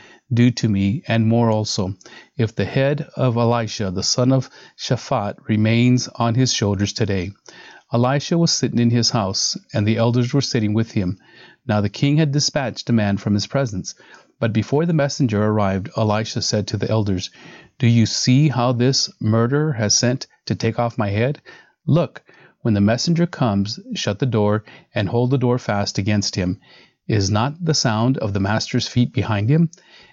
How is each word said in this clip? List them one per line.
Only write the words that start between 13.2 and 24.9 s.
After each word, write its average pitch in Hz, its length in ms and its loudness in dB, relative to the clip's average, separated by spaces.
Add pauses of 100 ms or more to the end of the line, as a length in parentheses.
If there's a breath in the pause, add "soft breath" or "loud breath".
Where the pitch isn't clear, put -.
his 101 120 -2
presence. 107 480 -4 (460 loud breath)
But 113 120 0
before 135 320 0
the 170 80 0
messenger 139 500 0
arrived, 101 540 0
Elisha 110 460 -2
said 104 240 -2
to - 100 -4
the 101 140 -4
elders, 104 400 -2 (480 loud breath)
"Do 117 80 2
you 117 180 6
see 131 440 2
how 123 240 0
this 123 360 0 (120)
murderer 120 540 2
has 107 200 0
sent - 320 -2 (200 soft breath)
to 113 100 -2
take 113 220 -2
off 120 200 -2
my 104 120 -2
head? 117 300 -2 (460 loud breath)
Look, 151 360 0 (380 soft breath)
when 113 140 0
the 101 60 2
messenger 156 460 2
comes, 104 520 -2 (160)
shut 104 240 -4
the 139 80 0
door 107 380 0 (280 loud breath)